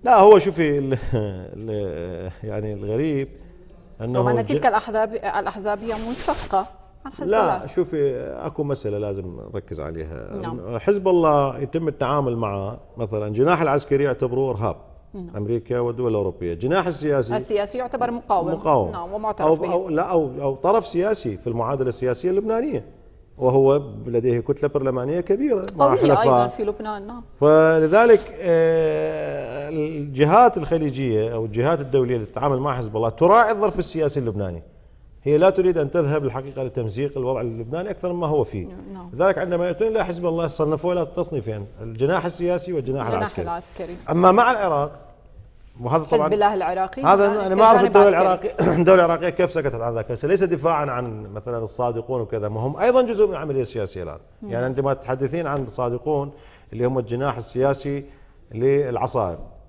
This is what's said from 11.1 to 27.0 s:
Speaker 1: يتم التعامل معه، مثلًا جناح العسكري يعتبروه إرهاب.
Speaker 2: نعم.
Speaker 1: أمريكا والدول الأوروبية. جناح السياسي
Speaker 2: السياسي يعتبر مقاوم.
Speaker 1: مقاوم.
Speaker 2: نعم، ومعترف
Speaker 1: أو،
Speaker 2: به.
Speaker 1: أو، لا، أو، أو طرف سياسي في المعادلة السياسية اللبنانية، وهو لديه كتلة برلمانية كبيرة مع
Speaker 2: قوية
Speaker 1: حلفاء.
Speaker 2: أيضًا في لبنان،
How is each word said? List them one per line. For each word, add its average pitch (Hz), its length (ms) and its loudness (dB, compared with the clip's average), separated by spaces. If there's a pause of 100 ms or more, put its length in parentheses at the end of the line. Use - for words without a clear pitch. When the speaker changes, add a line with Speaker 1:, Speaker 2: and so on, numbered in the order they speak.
Speaker 1:
يتم 160 280 -4
التعامل 139 500 -2
معه، 101 420 -6 (180)
مثلًا 107 360 -4
جناح 151 280 2
العسكري 143 420 0
يعتبروه 131 480 -2
إرهاب. 104 240 -4 (380)
Speaker 2:
نعم. 175 220 -14
Speaker 1:
أمريكا 113 440 -4
والدول 120 320 -2
الأوروبية. 90 420 -4
جناح 156 340 -2
السياسي 143 480 -2
Speaker 2:
السياسي 208 420 -4
يعتبر 247 340 -4
مقاوم. 196 400 -2
Speaker 1:
مقاوم. 127 400 0
Speaker 2:
نعم، 175 220 -10
ومعترف 214 340 -2
Speaker 1:
أو، 165 80 6
Speaker 2:
به. 175 160 -4
Speaker 1:
أو، 180 180 -2
لا، 160 120 0
أو، 165 300 0 (100)
أو 135 140 -2
طرف 190 320 2
سياسي 170 500 -2
في - 100 -10
المعادلة 123 420 -2
السياسية 127 400 -2
اللبنانية، 220 560 -2 (520)
وهو 135 440 4 (240)
لديه 120 340 0
كتلة 139 300 -2
برلمانية 135 520 -2
كبيرة 202 540 -2
مع 147 100 4
Speaker 2:
قوية - 140 4
Speaker 1:
حلفاء. 143 220 4
Speaker 2:
أيضًا 127 260 4
في 208 160 -6
لبنان، 208 440 -6